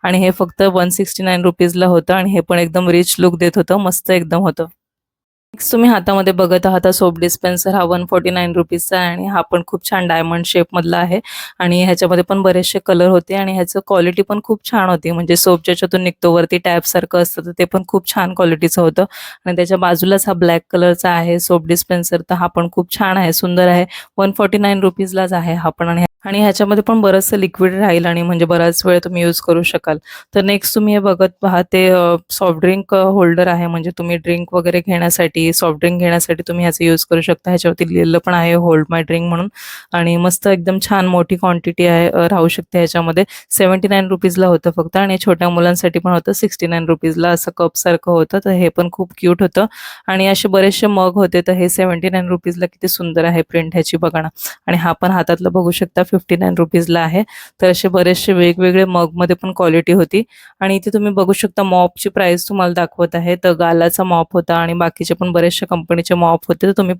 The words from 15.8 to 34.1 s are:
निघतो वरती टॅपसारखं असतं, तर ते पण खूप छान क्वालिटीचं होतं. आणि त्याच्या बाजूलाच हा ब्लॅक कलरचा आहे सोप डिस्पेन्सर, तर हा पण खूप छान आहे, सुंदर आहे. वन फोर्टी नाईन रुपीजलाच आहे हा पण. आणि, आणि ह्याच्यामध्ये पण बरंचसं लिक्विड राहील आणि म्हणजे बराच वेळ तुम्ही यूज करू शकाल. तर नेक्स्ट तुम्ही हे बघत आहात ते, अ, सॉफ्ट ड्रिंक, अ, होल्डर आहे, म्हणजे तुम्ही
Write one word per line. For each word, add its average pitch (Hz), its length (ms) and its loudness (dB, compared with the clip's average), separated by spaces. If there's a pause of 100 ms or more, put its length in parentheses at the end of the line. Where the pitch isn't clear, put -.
निघतो 175 320 0
वरती 175 240 0
टॅपसारखं 175 600 -2
असतं, 170 280 -2
तर 175 120 -10
ते 180 60 2
पण 185 240 -4
खूप - 260 -4
छान 185 200 -2
क्वालिटीचं 170 480 0
होतं. 165 220 2 (400)
आणि 180 120 -4
त्याच्या 180 220 0
बाजूलाच 180 480 0
हा 202 60 -2
ब्लॅक 170 380 2
कलरचा 175 400 2
आहे 170 300 0
सोप 170 260 0
डिस्पेन्सर, 175 540 -2
तर 180 140 -4
हा 175 120 -2
पण 170 260 -2
खूप - 260 -4
छान 190 180 0
आहे, 175 160 0
सुंदर 180 360 2
आहे. 180 180 4 (320)
वन 196 140 0
फोर्टी 208 260 0
नाईन 202 220 0
रुपीजलाच 190 520 -2
आहे 170 220 -2
हा 165 160 -2
पण. 170 180 -6
आणि, 170 160 0 (200)
आणि 202 160 -2
ह्याच्यामध्ये 208 420 2
पण 226 180 2
बरंचसं 190 360 2
लिक्विड 185 380 0
राहील 180 320 2
आणि 170 160 -2
म्हणजे 170 220 0
बराच 170 420 0
वेळ 180 180 4
तुम्ही 175 180 -4
यूज 170 180 0
करू 170 220 2
शकाल. 160 360 -4 (360)
तर 202 80 2
नेक्स्ट 196 320 -2
तुम्ही 214 200 2
हे 208 60 2
बघत 190 440 0
आहात 180 280 2
ते, 185 160 4
अ, 175 280 2 (140)
सॉफ्ट 170 300 -2
ड्रिंक, 190 340 0
अ, 190 80 4
होल्डर 180 440 2
आहे, 175 200 0
म्हणजे 170 320 -6
तुम्ही 175 180 -4